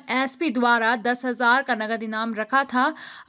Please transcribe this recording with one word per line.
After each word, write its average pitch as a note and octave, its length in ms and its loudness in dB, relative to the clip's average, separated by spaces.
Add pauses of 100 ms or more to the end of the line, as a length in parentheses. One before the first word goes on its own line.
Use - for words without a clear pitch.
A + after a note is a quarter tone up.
एसपी C4 400 -2
द्वारा A#3+ 460 2
दस A#3+ 300 -2
हजार B3 380 2
का B3+ 120 -2
नगद A3 280 -4
इनाम A3 320 -4
रखा A3 280 0
था। C4+ 320 0 (340)